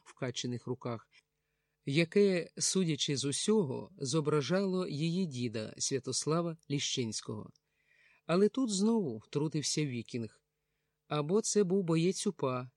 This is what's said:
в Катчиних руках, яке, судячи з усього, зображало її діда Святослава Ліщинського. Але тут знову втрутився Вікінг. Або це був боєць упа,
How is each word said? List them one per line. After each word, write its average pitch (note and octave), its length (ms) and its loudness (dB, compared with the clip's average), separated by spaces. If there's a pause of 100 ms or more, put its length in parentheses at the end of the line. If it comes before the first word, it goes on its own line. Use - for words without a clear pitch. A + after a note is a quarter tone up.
в - 100 -20
Катчиних B2 540 -6
руках, A#2+ 420 -8 (760)
яке, E3+ 720 2
судячи D#3+ 600 0
з B2+ 80 -4
усього, C#3 720 0
зображало D#3 920 0
її E3 380 0
діда A#2+ 520 -4
Святослава D#3+ 800 -2 (120)
Ліщинського. A#2+ 800 -4 (760)
Але F#3+ 240 4
тут B3+ 200 0
знову G3 480 2
втрутився D3+ 680 -2
Вікінг. A#2+ 560 -6 (680)
Або D3+ 340 0
це G#3 220 2
був F#3+ 200 2
боєць E3 440 2
упа, B2+ 500 -2